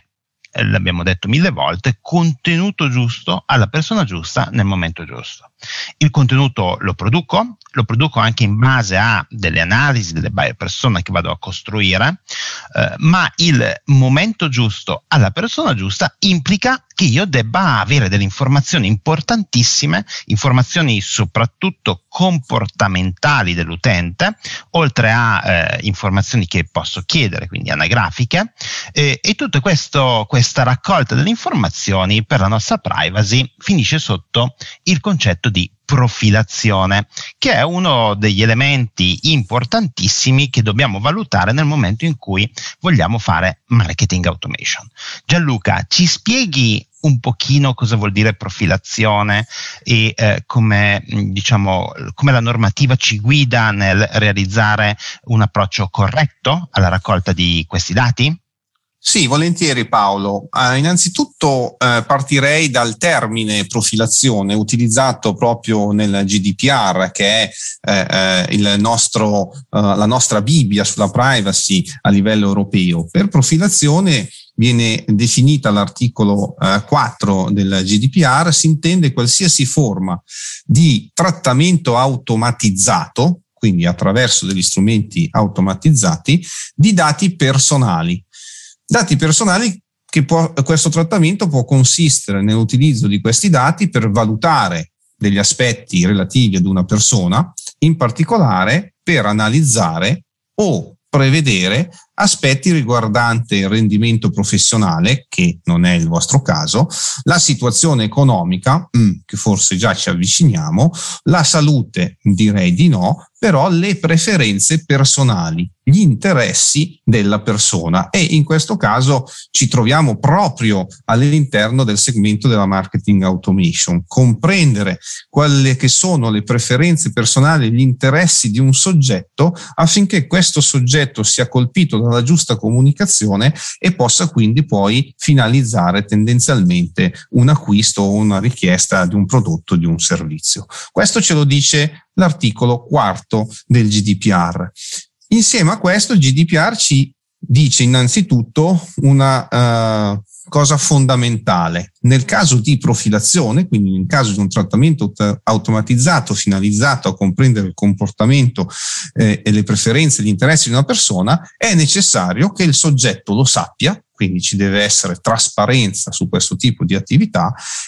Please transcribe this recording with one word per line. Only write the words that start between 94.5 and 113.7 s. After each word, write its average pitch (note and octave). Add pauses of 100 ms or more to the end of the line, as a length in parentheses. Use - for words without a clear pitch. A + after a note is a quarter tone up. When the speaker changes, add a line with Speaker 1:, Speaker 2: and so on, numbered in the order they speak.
Speaker 2:
degli G2+
aspetti G2+
relativi G2
ad F2+
una F#2+
persona, G#2 (280)
in D#3+
particolare C3+
per D3
analizzare G#2+ (320)
o D#3+ (140)
prevedere C3+ (260)
aspetti C#3
riguardante A#2
il G2
rendimento A2
professionale, G2+
che E2+
non E2+
è F2
il E2+
vostro E2
caso, E2 (360)
la E3+
situazione B2
economica, A2+
mm, A2 (140)
che -
forse G2
già G2
ci -
avviciniamo, F#2 (320)
la E3
salute C#3+
direi G2+
di E3+
no, A#2
però D#3+
le F3+